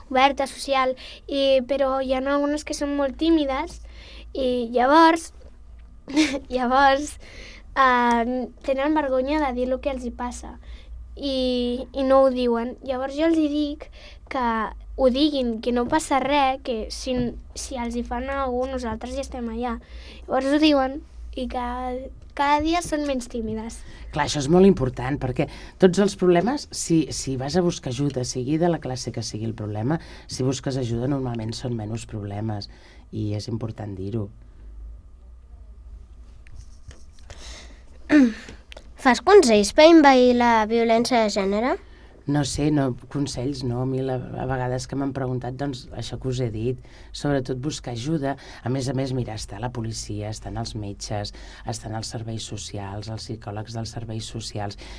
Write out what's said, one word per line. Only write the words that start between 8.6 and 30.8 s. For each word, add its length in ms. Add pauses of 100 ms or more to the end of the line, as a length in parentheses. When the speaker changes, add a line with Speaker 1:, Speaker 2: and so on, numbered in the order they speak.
Speaker 1:
tenen 300
vergonya 460
de 140
dir 160
el 100
que 140
els 100
hi 80
passa 460 (580)
i, 800
i 100
no 200
ho 60
diuen. 540
Llavors 320
jo 140
els 100
hi 80
dic 400 (400)
que 160 (520)
ho 140
diguin, 520
que 100
no 160
passa 320
res, 440
que 280
si, 240 (400)
si 240
els 160
hi 80
fan 260
a 140
algú, 240
nosaltres 480
ja 80
estem 260
allà. 280 (500)
Llavors 240
ho 80
diuen 400 (320)
i 160
cada, 480 (380)
cada 280
dia 200
són 260
menys 220
tímides. 500 (320)
Speaker 2:
Clar, 160
això 100
és 120
molt 160
important, 520
perquè 300 (300)
tots 200
els 180
problemes, 540
si, 400
si 280
vas 200
a 80
buscar 240
ajuda, 340
sigui 380
de 80
la 80
classe 340
que 140
sigui 200
el 120
problema, 400 (300)
si 180
busques 320
ajuda 320